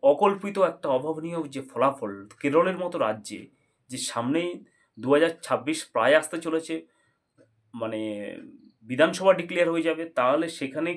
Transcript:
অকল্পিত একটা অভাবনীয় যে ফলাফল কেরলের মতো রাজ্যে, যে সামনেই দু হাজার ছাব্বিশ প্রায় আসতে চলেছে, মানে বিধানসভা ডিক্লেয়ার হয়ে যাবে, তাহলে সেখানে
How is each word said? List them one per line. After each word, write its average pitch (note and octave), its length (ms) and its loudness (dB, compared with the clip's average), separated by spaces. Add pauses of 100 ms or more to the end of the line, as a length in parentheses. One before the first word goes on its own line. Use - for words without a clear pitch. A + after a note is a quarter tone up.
অকল্পিত G3 560 4
একটা E3+ 300 2
অভাবনীয় D#3 520 -2 (140)
যে C3+ 60 -8 (100)
ফলাফল A#2+ 420 0 (280)
কেরলের F3 380 2
মতো F3 200 -6
রাজ্যে, G#2+ 420 -4 (500)
যে B2+ 80 -8
সামনেই C#3+ 520 -2 (480)
দু A2+ 160 -4
হাজার D#3+ 180 6 (100)
ছাব্বিশ C3+ 360 -2 (140)
প্রায় A#2+ 280 4
আসতে - 180 -6
চলেছে, D#3+ 360 -6 (1000)
মানে A2+ 260 -6 (840)
বিধানসভা E3+ 500 4
ডিক্লেয়ার F3 380 0
হয়ে E3 180 0
যাবে, D#3+ 160 -2
তাহলে D3+ 440 2
সেখানে D#3 480 -6